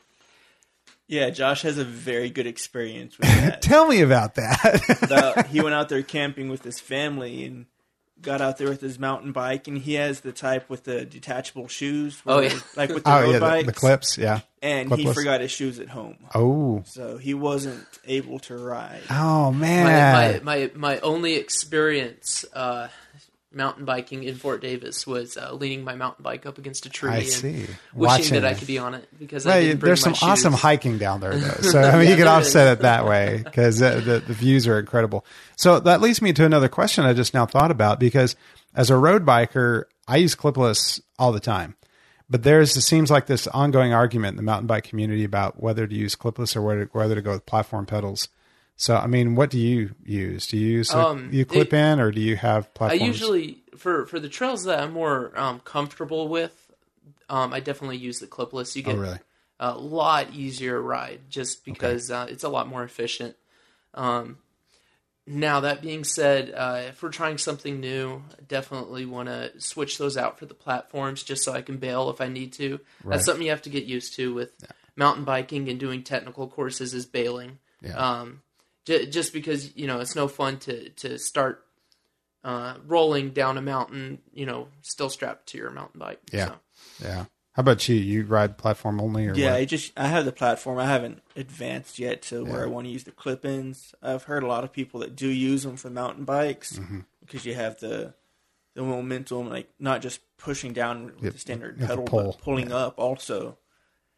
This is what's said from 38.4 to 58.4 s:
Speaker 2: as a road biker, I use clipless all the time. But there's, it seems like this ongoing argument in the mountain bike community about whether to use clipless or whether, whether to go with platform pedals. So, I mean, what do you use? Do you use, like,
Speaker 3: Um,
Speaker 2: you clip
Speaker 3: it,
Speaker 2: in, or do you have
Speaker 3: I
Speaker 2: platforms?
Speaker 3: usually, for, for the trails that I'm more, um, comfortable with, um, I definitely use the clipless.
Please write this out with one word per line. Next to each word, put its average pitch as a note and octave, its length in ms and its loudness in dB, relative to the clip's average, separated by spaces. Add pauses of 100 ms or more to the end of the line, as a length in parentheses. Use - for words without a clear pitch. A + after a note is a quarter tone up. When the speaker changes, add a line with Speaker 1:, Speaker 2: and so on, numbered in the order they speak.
Speaker 2:
as B2 160 4
a C3 60 6
road E3+ 280 6
biker, A#2+ 600 4 (220)
I B2+ 120 4
use E3+ 180 4
clipless B2 640 0 (180)
all B2+ 140 4
the G#2 80 -2
time. G2 360 -4 (520)
But B2 140 0
there's, D3 340 8
it B2+ 60 2
seems D#3 280 4
like D3 140 6
this C3 220 0
ongoing C3 480 2
argument A2+ 400 2
in - 20 -10
the G#2 60 -8
mountain G#2+ 240 -2
bike A2 180 0
community G#2+ 400 -2
about G2+ 380 -2
whether A2+ 240 -2
to G#2 80 -8
use G#2 200 -4
clipless A#2 420 -4
or A2 40 -4
whether, G#2 320 -2
whether A2 220 0
to G#2 80 -4
go G2+ 100 -4
with F#2+ 140 -6
platform G#2 400 -2
pedals. G2+ 420 -6 (500)
So, - 160 2
I G#2+ 120 2
mean, A#2+ 300 2
what C#3 120 4
do B2+ 100 -4
you A#2 360 0 (100)
use? F#2+ 440 -6
Do A2 100 -2
you G#2+ 80 2
use, A2+ 260 0
like, D#3+ 140 4
Speaker 3:
Um, C#3 260 -4
Speaker 2:
you C3+ 140 2
clip D3 260 2
Speaker 3:
it, D3+ 60 4
Speaker 2:
in, D3+ 200 4
or A2+ 120 2
do G#2+ 100 -2
you G#2+ 160 0
have A2 280 0
Speaker 3:
I - 100 -20
Speaker 2:
platforms? E3+ 320 0
Speaker 3:
usually, G#3+ 560 -2 (160)
for, E3 260 -2
for E3 160 -10
the D3+ 80 -10
trails A#3+ 360 -6
that E3+ 160 0
I'm D3 120 -4
more, D3+ 420 -2
um, B2+ 260 -4
comfortable D3+ 680 -6
with, E3 240 -4 (800)
um, C3 240 -2
I C3+ 60 -6
definitely C3+ 360 -8
use B2 220 -10
the G2+ 80 -18
clipless. B2 500 -10